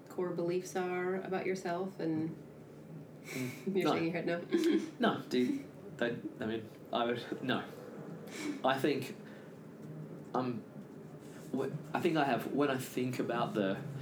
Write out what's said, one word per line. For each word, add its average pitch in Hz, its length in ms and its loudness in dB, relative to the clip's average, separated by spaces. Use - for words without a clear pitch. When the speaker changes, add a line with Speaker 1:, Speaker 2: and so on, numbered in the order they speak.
Speaker 1:
core 180 220 0
beliefs 175 440 0
are 185 420 2
about 185 300 0
yourself," 185 540 0
and 160 340 2
Speaker 2:
Mm, 127 220 -2
Speaker 1:
<laughs> 190 100 0
you're 175 80 6
Speaker 2:
no. 147 80 6
Speaker 1:
shaking 165 160 4
your 170 40 0
head 165 140 0
no? 170 140 2
<laughs> - 80 -14
Speaker 2:
No, 160 300 4
dude, 127 320 4
they, 120 180 2
I 113 60 0
mean, 110 160 0
I 120 120 4
would, 120 160 2
no. 120 200 2
I 131 100 6
think, 139 420 2
um, 127 280 0
wh-, 135 140 0
I - 60 2
think 160 160 4
I 147 80 6
have, 123 280 4
when 143 180 6
I 127 60 4
think 127 440 0
about 117 340 2
the 101 220 4